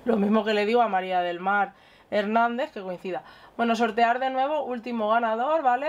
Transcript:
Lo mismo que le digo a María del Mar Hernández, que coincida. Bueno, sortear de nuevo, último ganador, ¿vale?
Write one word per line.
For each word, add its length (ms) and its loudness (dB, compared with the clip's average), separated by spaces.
Lo 140 2
mismo 260 2
que 80 0
le 140 2
digo 160 2
a 60 2
María 340 0
del 180 -4
Mar 320 0
Hernández, 640 0
que 100 -12
coincida. 400 -8
Bueno, 180 2
sortear 440 2
de 120 -2
nuevo, 340 -2
último 440 -4
ganador, 540 0
¿vale? 260 2